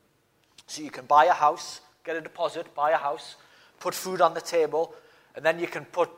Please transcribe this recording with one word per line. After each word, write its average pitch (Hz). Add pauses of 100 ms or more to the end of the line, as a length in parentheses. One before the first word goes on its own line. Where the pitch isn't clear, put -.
(680)
so -
you 143
can 127
buy 147
a 175
house, 147 (240)
get 165
a 160
deposit, 160
buy 147
a 160
house, 147 (420)
put 180
food 185
on 165
the 165
table, 160 (420)
and 139
then 165
you 170
can 156
put 170